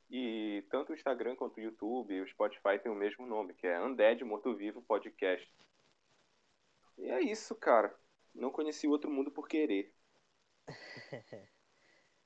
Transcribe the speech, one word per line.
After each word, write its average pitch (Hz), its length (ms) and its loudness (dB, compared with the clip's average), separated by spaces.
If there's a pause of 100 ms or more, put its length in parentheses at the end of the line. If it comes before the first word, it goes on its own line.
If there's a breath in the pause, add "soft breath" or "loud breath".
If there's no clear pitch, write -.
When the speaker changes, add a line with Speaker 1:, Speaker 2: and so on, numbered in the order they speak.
Speaker 1:
e 110 600 -4
tanto 147 220 -2
o 160 40 -6
Instagram 123 400 -2
quanto 123 220 -6
o 110 40 -10
YouTube 110 520 -4
e 95 80 0
o 92 60 -4
Spotify 101 540 0
tem 117 100 -4
o 104 40 -2
mesmo 104 300 -2
nome, 107 280 -4
que - 140 -4
é 87 120 2
Undead 120 440 4
Morto 107 320 -2
Vivo 104 260 -6
Podcast. 98 680 0 (1500)
E - 120 -8
é 269 120 2
isso, 220 340 -2
cara. 110 400 6 (380)
Não 123 180 -4
conheci 151 360 -2
o 143 40 6
outro 147 200 2
mundo 139 200 -2
por 147 160 -10
querer. 156 460 0 (760)
Speaker 2:
<laughs> - 840 -14 (720 soft breath)